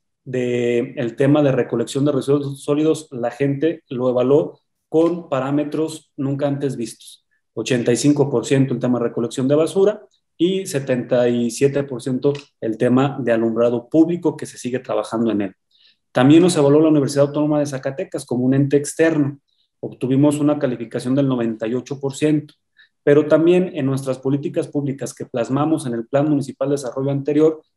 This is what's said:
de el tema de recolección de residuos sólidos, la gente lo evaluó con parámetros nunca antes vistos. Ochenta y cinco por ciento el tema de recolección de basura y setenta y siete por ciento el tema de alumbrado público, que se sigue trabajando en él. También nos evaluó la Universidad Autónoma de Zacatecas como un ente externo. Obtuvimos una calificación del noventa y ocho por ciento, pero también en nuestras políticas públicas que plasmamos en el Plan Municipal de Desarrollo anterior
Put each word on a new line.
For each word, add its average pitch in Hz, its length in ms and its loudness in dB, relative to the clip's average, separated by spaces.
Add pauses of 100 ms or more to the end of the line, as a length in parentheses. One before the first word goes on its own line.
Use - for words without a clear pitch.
(240)
de 123 720 -2
el 117 200 -4
tema 147 260 4
de 139 100 4
recolección 120 520 -2
de 147 80 2
residuos 139 500 -2
sólidos, 156 480 0
la 120 200 -4
gente 139 580 -2
lo 127 200 -2
evaluó 127 520 2 (280)
con 170 400 0
parámetros 147 880 -4
nunca 139 300 -4
antes 139 300 -4
vistos. - 500 -12 (280)
Ochenta 117 380 0
y 117 40 2
cinco 143 340 2
por 117 160 -2
ciento 135 260 2
el 120 80 -4
tema 123 180 0
de 117 80 -2
recolección 120 420 -4
de 143 60 2
basura 196 480 2 (340)
y 185 300 0
setenta 123 640 0
y 120 220 0
siete 139 320 0
por 131 200 -10
ciento 135 300 -2 (280)
el 110 180 -4
tema 131 420 2
de 117 120 0
alumbrado 117 560 0
público, 160 480 2
que 117 100 -12
se - 120 -18
sigue 127 200 -6
trabajando 113 520 -2
en 101 120 -2
él. 95 120 -6 (580)
También 143 300 6
nos 170 140 2
evaluó 143 240 4
la 160 80 4
Universidad 143 380 2
Autónoma 147 320 0
de 147 80 0
Zacatecas 139 580 -8
como 127 200 -4
un 131 100 2
ente 143 220 2
externo. 147 640 0 (400)
Obtuvimos 135 580 0
una 147 200 0
calificación 123 560 -4
del 139 120 2
noventa 113 400 -2
y 110 80 -4
ocho 127 240 -8
por 139 160 -6
ciento, 151 400 -2 (480)
pero 147 240 6
también 170 480 4
en 147 120 -2
nuestras 135 320 -4
políticas 143 500 -4
públicas 135 460 -6
que 123 120 -12
plasmamos 139 600 -2
en 120 80 -4
el 117 120 -6
Plan 143 220 0
Municipal 139 400 -2
de 143 60 0
Desarrollo 135 360 -4
anterior 147 520 2 (140)